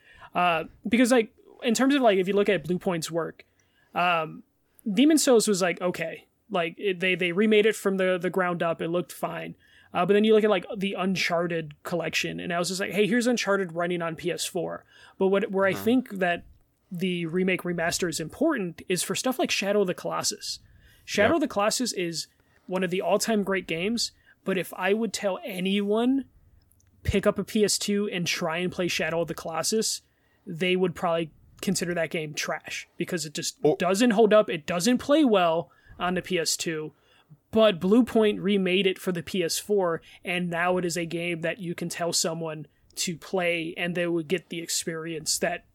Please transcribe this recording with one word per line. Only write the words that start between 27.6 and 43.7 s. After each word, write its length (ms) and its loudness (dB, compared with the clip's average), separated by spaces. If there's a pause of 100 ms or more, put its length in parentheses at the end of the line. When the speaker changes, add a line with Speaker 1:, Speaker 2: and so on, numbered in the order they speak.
Speaker 1:
S 120 0
two 340 -2
and 160 -4
try 320 -4
and 120 -2
play 160 -4
Shadow 340 -2
of 60 -4
the 60 -6
Colossus, 680 -4 (440)
they 300 -2
would 200 0
probably 360 -2 (300)
consider 340 -2
that 160 -2
game 220 -6
trash 540 -8 (100)
because 280 -4
it 80 -14
just 300 -8
Speaker 2:
Or 140 4
Speaker 1:
doesn't 340 2
hold 220 6
up. 160 6
It 160 -6
doesn't 340 0
play 260 4
well 460 2 (260)
on 160 -2
the 80 -2
P 160 -4
S 200 -2
two. 340 -6 (600)
But 280 4
Bluepoint 640 4
remade 460 2
it 120 -2
for 120 -4
the 120 -4
P 200 -4
S 140 -2
four, 440 0 (220)
and 260 -4
now 280 0
it 80 -2
is 120 -4
a 80 -4
game 360 -6
that 180 -4
you 160 -6
can 140 -6
tell 240 -4
someone 540 -4 (280)
to 220 -6
play, 600 -2